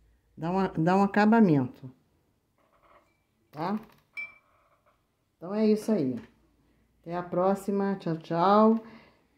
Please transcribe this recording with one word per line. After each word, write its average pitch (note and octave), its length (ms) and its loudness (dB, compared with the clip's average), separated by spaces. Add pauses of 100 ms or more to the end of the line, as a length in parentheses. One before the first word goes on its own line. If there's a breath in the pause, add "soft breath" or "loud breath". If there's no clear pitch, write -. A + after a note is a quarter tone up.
(360)
Dá D#3+ 140 -8
uma, F#3+ 180 0
dá F3+ 280 0
um G3 60 2
acabamento. G3 880 2 (1600)
Tá? F#3 300 -8 (1600)
Então F3+ 180 -14
é A3 120 0
isso G#3+ 240 0
aí. D3+ 300 -2 (800)
Até E3+ 160 -12
a F3 60 -8
próxima. G3 760 -2
Tchau, D#3+ 200 -6
tchau. G#3 680 2 (540 loud breath)